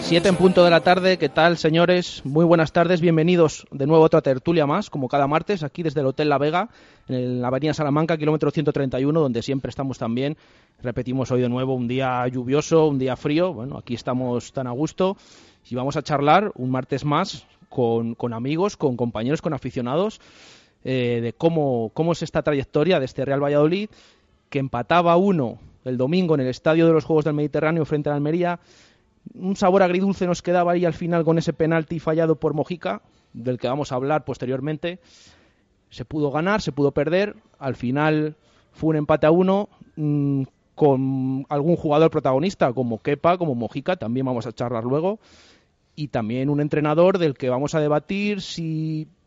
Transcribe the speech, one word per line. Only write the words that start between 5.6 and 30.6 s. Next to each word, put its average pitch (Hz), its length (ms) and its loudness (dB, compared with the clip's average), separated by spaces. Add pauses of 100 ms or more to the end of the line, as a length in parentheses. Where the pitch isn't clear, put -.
aquí 156 200 -8
desde 156 180 -2
el 135 60 2
Hotel 147 240 0
La 139 80 2
Vega, 165 320 0 (360)
en 131 80 -6
el, 123 280 -4
la 123 60 -2
avenida 143 260 -2
Salamanca, 156 420 0
kilómetro 151 340 0
ciento 147 220 -2
treinta 135 260 -2
y 131 60 0
uno, 151 160 2
donde 120 220 0
siempre 135 260 -4
estamos 135 300 -6
también. 131 400 -4 (420)
Repetimos 127 520 -4
hoy 123 100 2
de 123 80 0
nuevo, 131 240 -2
un 123 120 -4
día 127 420 -2
lluvioso, 139 580 2
un 143 120 0
día 127 160 -2
frío, 160 380 -2
bueno, 131 240 -10
aquí 117 160 -10
estamos 123 640 -4
tan 131 120 -6
a 123 40 -8
gusto, 160 480 -4 (500)
y 117 60 -10
vamos 135 240 -4
a 143 40 -6
charlar 156 520 2
un 127 160 -6
martes 127 340 -4
más 151 420 -2 (220)
con, 117 460 -2
con 120 180 -6
amigos, 151 460 -4
con 131 180 -2
compañeros, 120 460 -4
con 170 100 -4
aficionados, 135 680 -4 (600)
eh, 123 400 -2
de 117 120 -6
cómo, 143 580 0
cómo 165 200 -2
es 160 100 -4
esta 165 180 -4
trayectoria 151 600 0
de 135 40 -2
este 131 220 -6
Real 139 180 -2
Valladolid, 156 460 0 (580)
que 143 120 -4
empataba 170 580 2
uno 180 400 0 (260)
el 127 140 -4
domingo 160 380 2
en 139 40 0
el 127 80 0
Estadio 160 380 2
de 165 80 6
los 151 100 2
Juegos 156 220 2
del 151 80 -2
Mediterráneo 151 500 0
frente 147 240 -2
a 147 40 -2
la 147 40 -2
Almería. 170 440 -2 (760)
Un 185 220 -6
sabor 190 260 4
agridulce 185 420 0
nos 175 160 -2
quedaba 175 300 2